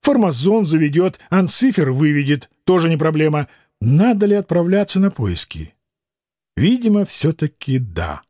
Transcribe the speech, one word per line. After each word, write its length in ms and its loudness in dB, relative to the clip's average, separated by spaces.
Формазон 600 2
заведёт, 540 0
Анцифер 600 2
выведет. 580 0
Тоже 240 2
не 80 0
проблема. 500 0
Надо 440 2
ли 100 2
отправляться 640 0
на 120 2
поиски? 640 -6
Видимо, 500 2
всё-таки 760 -4
да. 500 -8